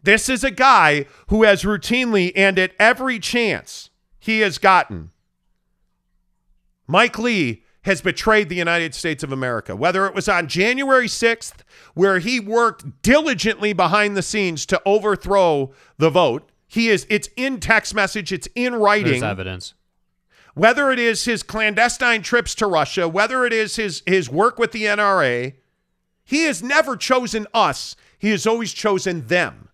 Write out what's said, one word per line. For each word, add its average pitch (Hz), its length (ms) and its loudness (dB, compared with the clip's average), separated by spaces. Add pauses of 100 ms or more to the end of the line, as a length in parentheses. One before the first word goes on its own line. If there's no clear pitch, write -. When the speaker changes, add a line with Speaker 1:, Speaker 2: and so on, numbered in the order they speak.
Speaker 1:
This 208 260 2
is 254 160 -2
a 269 80 0
guy 170 540 4 (220)
who 214 140 2
has 202 220 4
routinely 214 720 0
and 196 240 2
at 185 180 0
every 247 400 2
chance 202 720 -4 (300)
he 220 200 -2
has 196 180 0
gotten, 139 520 2 (1800)
Mike 220 320 2
Lee 196 440 -2 (200)
has 185 180 -2
betrayed 214 480 0
the 180 80 -6
United 170 380 -2
States 156 280 -6
of 139 100 -8
America, 123 440 -6
whether 180 300 0
it 190 80 -6
was 196 140 -4
on 175 200 0
January 254 600 0
sixth, - 540 -4 (320)
where 190 240 4
he 233 220 -2
worked 220 600 -2
diligently 220 720 2
behind 202 440 2
the 185 60 -2
scenes 180 440 -4
to 185 180 0
overthrow 190 880 0 (260)
the 156 120 4
vote. 143 400 2 (160)
He 226 220 0
is, 202 200 0
it's 208 280 -2
in 254 240 -4
text 214 340 0
message, 214 380 -4
it's - 240 -8
in 247 180 -2
writing. 208 380 2
Speaker 2:
There's 123 100 -2
evidence. 92 520 -8 (800)
Speaker 1:
Whether 254 360 2
it 254 80 0
is 233 280 0
his 226 160 -2
clandestine 220 800 0
trips - 340 -2
to 214 100 -2
Russia, 170 420 0
whether 226 360 0
it 233 80 0
is 220 240 -2
his, 202 300 -6
his 180 220 0
work 196 300 0
with 233 140 0
the 214 160 -4
N 208 100 0
R 196 240 2
A, 127 320 -2 (680)
he 302 200 -2
has 220 180 -2
never 269 340 -2
chosen 220 580 -2
us. 180 400 0 (240)
He 208 120 -2
has 196 160 0
always 226 260 -2
chosen 180 560 -2
them. 175 460 -2